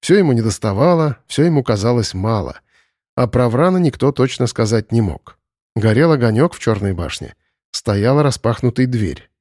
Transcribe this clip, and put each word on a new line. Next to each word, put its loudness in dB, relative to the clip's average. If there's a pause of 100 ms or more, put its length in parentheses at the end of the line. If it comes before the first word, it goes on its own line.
Всё 2
ему 2
недоставало, 0
всё 0
ему 2
казалось 0
мало. -4 (560)
А 0
про 2
Врана 2
никто 0
точно -2
сказать -2
не 4
мог. -4 (380)
Горел 4
огонёк 2
в -18
Чёрной -2
башне. -8 (360)
Стояла 0
распахнутая 0
дверь. -4 (100)